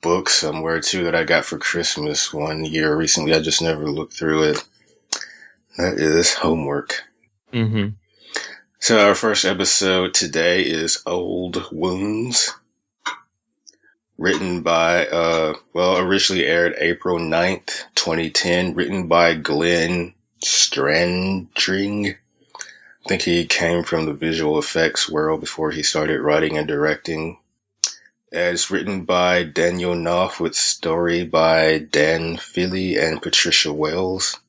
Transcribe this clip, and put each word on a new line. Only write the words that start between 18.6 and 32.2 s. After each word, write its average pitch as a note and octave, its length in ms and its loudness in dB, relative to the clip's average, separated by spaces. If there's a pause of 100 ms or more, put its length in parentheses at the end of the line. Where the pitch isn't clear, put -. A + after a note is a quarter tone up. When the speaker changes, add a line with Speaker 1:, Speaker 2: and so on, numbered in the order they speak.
Speaker 1:
Written F2+ 320 -2
by E2+ 280 6
Glenn E2+ 800 0 (300)
Strandring. G2+ 1700 0 (420)
I - 500 -20
think F#2 140 0
he E2+ 240 2
came E2+ 380 2
from D#2+ 220 0
the D#2 80 -2
visual D#2+ 460 0
effects - 500 0
world D#2 300 0
before - 320 -4
he D3+ 120 -6
started D3+ 360 0
writing D3+ 380 2
and D3+ 100 -4
directing. E2 720 -4 (920)
It's F2 380 -2
written F#2+ 360 -4
by F2+ 380 4
Daniel F2 520 0
Knopf F2 460 0
with E2 140 -2
story E2+ 680 0
by D#2+ 560 4
Dan E2 580 0